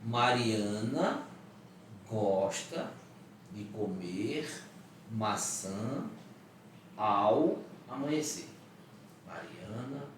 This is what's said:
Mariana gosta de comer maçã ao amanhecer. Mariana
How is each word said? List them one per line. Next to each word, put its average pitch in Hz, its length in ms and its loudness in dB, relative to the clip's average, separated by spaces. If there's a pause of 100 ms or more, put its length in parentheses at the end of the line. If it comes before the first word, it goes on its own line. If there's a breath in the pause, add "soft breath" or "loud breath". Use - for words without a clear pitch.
Mariana 120 1160 4 (880)
gosta 101 800 2 (640)
de 104 120 -8
comer 104 840 -2 (640)
maçã 107 920 -2 (920)
ao 107 640 6 (300)
amanhecer. 151 600 -2 (800)
Mariana 117 760 -8 (140)